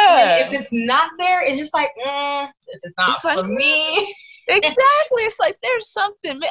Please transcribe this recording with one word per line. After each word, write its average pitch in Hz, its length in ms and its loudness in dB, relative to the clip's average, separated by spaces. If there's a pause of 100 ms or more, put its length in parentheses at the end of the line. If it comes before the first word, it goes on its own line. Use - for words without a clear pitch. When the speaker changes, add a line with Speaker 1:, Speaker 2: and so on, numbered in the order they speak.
Speaker 1:
Like, 226 380 6
if - 80 -6
it's 254 180 -6
not 247 460 0
there, 359 240 0
it's 269 160 -2
just 294 160 -4
like, 294 160 -2 (160)
"Mm, 285 420 -4 (200)
this - 180 -12
is 175 120 -16
not 180 180 0
Speaker 2:
It's - 100 -6
like, 302 140 0
Speaker 1:
for 190 80 -2
me." 311 640 0 (180)
<laughs> - 160 -14
Speaker 2:
exactly. 508 760 2
It's 440 160 -4
like, 587 240 0
there's 466 280 -4
something, 392 480 -6 (100)